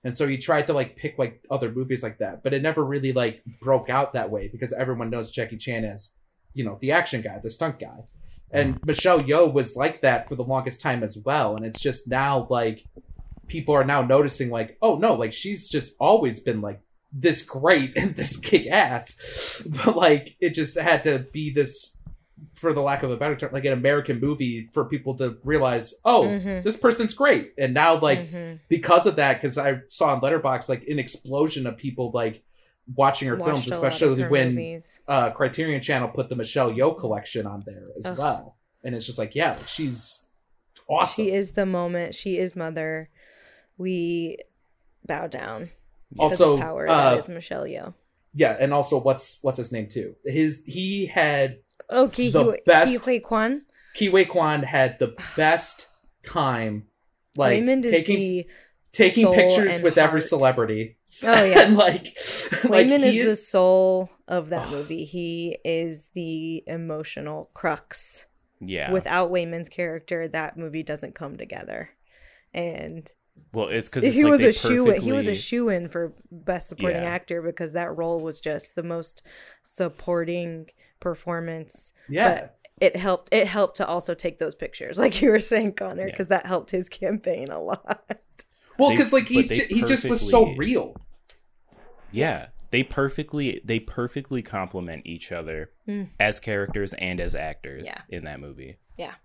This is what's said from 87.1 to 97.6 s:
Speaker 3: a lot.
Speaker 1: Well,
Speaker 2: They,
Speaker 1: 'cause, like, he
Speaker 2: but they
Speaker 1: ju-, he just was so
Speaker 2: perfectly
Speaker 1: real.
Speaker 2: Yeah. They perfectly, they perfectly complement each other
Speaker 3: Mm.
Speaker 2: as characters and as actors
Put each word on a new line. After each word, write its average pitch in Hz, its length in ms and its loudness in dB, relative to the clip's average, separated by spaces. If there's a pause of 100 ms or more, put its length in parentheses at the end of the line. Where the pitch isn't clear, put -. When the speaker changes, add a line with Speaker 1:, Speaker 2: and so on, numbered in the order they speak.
Speaker 3:
a 80 120 -8
lot. - 420 -6 (720)
Speaker 1:
Well, 277 140 6
Speaker 2:
They, - 60 4
Speaker 1:
'cause, 254 160 4
like, 262 140 4
he 262 140 4
Speaker 2:
but - 80 0
they 226 80 0
Speaker 1:
ju-, - 120 0
he 233 140 2
just 254 220 2
was 233 160 0
so - 240 6
Speaker 2:
perfectly 135 220 -4
Speaker 1:
real. 226 280 -2 (1160)
Speaker 2:
Yeah. 113 360 -2 (240)
They 127 120 2
perfectly, 139 800 -4
they 113 140 -2
perfectly 123 640 -6
complement 90 640 -8
each 82 260 -14
other 80 400 -8 (160)
Speaker 3:
Mm. 202 220 -8 (100)
Speaker 2:
as 110 200 0
characters 101 540 -4
and 90 260 -6
as 85 160 -2
actors - 520 -10